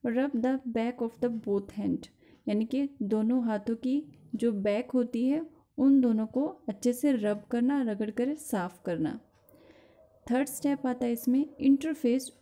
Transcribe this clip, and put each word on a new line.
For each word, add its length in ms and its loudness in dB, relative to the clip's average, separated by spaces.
rub 300 0
the 320 0
back 420 -2
of 20 -14
the 240 -2
both 320 -2
hand, 280 -2
यानी 180 0
कि 240 -2
दोनों 440 2
हाथों 300 -2
की 300 -2
जो 160 2
बैक 400 -2
होती 360 0
है 180 0
उन 240 6
दोनों 260 2
को 180 0
अच्छे 480 -2
से 180 2
रब 400 0
करना, 300 2
रगड़ 300 -2
कर 240 -2
साफ़ 500 -6
करना। 340 -2
थर्ड 160 2
स्टेप 400 -2
आता 180 -2
है 60 0
इसमें 340 2
interface 600 4